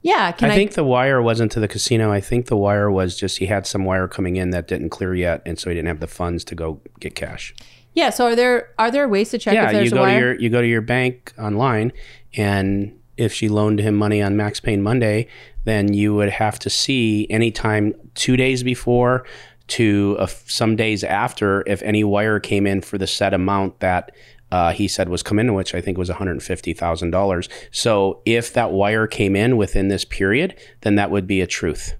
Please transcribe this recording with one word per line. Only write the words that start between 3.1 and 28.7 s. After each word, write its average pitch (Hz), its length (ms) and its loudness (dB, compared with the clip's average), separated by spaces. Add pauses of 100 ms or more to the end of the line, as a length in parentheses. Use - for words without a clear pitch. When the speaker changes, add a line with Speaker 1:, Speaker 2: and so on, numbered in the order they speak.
Speaker 2:
just, - 180 -4
he 92 100 -2
had 98 200 -2
some 98 180 -2
wire 92 240 0
coming 92 280 -4
in 92 140 -2
that 87 160 -4
didn't 82 220 -4
clear 92 260 -4
yet, 87 300 -2
and 85 140 -8
so - 100 -8
he 87 80 -4
didn't 82 120 -4
have 78 120 -6
the 82 60 -6
funds 87 380 -6
to - 100 -12
go 82 260 -8 (200)
get - 140 -10
cash. - 400 -12 (380)
Speaker 1:
Yeah, 311 160 2
so 240 200 0
are 233 60 2
there, 247 440 2
are 226 120 2
there 285 160 0
ways 208 260 0
to 240 60 -4
check 214 140 0
Speaker 2:
Yeah, 208 140 4
Speaker 1:
if 110 60 2
there's 120 180 2
Speaker 2:
you - 80 2
Speaker 1:
a - 20 4
Speaker 2:
go - 60 6
to - 60 4
Speaker 1:
wire? - 80 4
Speaker 2:
your, 123 200 0
you 117 80 0
go 120 140 2
to 120 40 4
your 117 140 2
bank 123 580 -2
online, 110 540 0 (420)
and 101 600 0 (220)
if 113 160 0
she 107 160 -2
loaned 107 300 2
him 107 140 2
money 104 280 2
on 101 160 2
Max 104 200 -2
Payne 104 240 -2
Monday, 110 440 0 (380)
then 104 280 2
you 104 220 2
would 104 160 2
have 107 300 -2
to 101 100 -6
see 110 580 0
anytime 107 640 0 (220)
two 127 240 2
days 127 240 2
before 123 640 2 (420)
to, 101 500 2
uh, 95 40 0
f-, - 280 -6
some 113 260 0
days 110 280 0
after 101 640 0
if 101 160 -2
any 107 220 2
wire 104 360 2
came 101 260 0
in 98 140 0
for - 160 -10
the 95 100 -2
set 98 280 0
amount 95 460 0
that, 90 320 -2 (400)
uh, 85 200 2
he 101 160 -2
said 90 200 -2
was 87 140 -4
coming 107 240 0
in, 110 80 2
which 95 220 -4
I 90 40 -4
think 90 160 -4
was 92 140 -4
a 85 40 -4
hundred 90 280 -6
fifty 87 300 -6
thousand 85 400 -2
dollars. 92 360 0 (220)
So 98 560 0
if 113 280 0
that 113 180 0